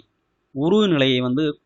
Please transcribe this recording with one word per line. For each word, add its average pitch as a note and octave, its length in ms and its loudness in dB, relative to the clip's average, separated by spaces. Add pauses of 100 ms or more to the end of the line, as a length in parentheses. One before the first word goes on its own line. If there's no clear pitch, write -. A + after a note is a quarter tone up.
(560)
உருகு F#3+ 320 2
நிலையை C3+ 340 0
வந்து B2+ 220 -2 (220)